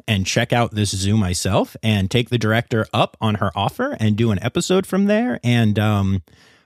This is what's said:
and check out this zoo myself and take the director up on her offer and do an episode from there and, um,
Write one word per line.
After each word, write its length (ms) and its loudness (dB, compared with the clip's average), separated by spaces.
and 180 0
check 280 0
out 220 2
this 160 0
zoo 260 0
myself 640 0
and 260 0
take 220 -2
the 80 0
director 540 0
up 280 -2
on 160 0
her 200 -2
offer 420 -2
and 180 2
do 140 2
an 100 0
episode 460 -2
from 200 -2
there 360 0
and, 340 2
um, 460 0